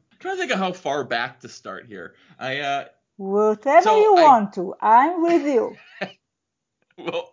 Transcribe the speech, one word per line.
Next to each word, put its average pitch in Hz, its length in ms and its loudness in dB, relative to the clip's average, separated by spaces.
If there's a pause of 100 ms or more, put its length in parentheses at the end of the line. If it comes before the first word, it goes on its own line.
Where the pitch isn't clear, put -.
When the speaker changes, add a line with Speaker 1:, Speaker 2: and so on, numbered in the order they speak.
(100)
Speaker 1:
I'm - 80 -20
trying 381 160 -8
to 370 60 -8
think 277 120 -6
of 196 60 -4
how 190 140 -6
far 147 320 -8
back 123 360 -8
to 127 80 -20
start - 380 -18
here. 95 280 -18 (240)
I, 135 220 -10
uh, 139 240 -6 (320)
Speaker 2:
Whatever 214 680 0
Speaker 1:
so 440 180 4
Speaker 2:
you 427 160 6
Speaker 1:
I 349 80 6
Speaker 2:
want 226 300 4
to. 190 260 -8
I'm 277 420 2
with 339 240 0
you. 240 300 -2 (240)
Speaker 1:
<laughs> 196 80 -10 (920)
Well, 170 340 -10